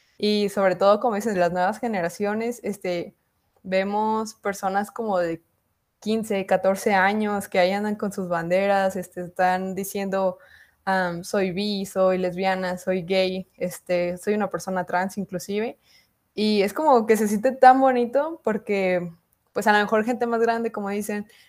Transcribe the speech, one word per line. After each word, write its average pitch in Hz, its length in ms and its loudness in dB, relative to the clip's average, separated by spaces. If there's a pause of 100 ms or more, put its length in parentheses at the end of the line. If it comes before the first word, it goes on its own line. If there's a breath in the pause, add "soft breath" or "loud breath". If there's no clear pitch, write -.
(180 soft breath)
y 208 320 0
sobre 190 260 2
todo, 202 240 4
como 226 160 0
dices, 208 220 -2
las 175 140 2
nuevas 180 280 0
generaciones, 214 840 -4
este, 180 520 -6 (480)
vemos 208 720 -2
personas 196 560 -4
como 214 280 -2
de 165 220 -2 (580)
quince, 208 460 -2
catorce 190 480 2
años 202 540 0
que 196 120 -2
ahí 180 120 4
andan 208 240 -4
con 208 160 -4
sus 190 160 -6
banderas, 190 680 0
este, 180 260 -8
están 185 540 -2
diciendo, 190 640 -2 (480 loud breath)
am, 180 380 -2
"Soy 190 280 -2
bi, 196 340 -4
soy 190 320 2
lesbiana, 180 600 -2
soy 185 260 -2
gay, 185 440 -2 (100)
este, 175 600 -4
soy 208 160 -2
una 208 160 -2
persona 185 360 -4
trans", 185 320 -2
inclusive, 202 600 -6 (560 soft breath)
y 214 280 2
es 202 120 -2
como 269 320 4
que 220 120 4
se 220 100 2
siente 214 240 0
tan 262 280 10
bonito 262 640 2
porque, 190 680 -2 (420)
pues, 202 140 -4
a 208 60 6
lo 208 60 4
mejor 214 260 0
gente 240 200 -2
más 233 160 0
grande, 226 300 0
como 208 180 -6
dicen, 208 380 -6 (200 soft breath)